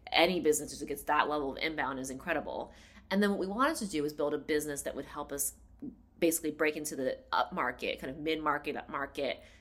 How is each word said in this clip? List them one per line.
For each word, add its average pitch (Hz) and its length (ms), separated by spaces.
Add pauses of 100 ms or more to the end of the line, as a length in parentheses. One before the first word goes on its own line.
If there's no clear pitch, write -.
(120)
any 175 280
business 147 380
that 143 100
gets 143 160
that 147 260
level 147 220
of - 60
inbound 139 420
is 131 120
incredible. 131 600 (400)
And 196 120
then 202 80
what 196 80
we 180 80
wanted 262 300
to 214 120
do 151 140
was 151 100
build 147 200
a 147 40
business 147 460
that 139 120
would 143 100
help 147 260
us 143 220 (680)
basically 160 320
break 151 260
into 151 180
the 131 220 (160)
upmarket, 123 680
kind 139 120
of 156 80
mid-market, 151 560
upmarket, 139 640 (240)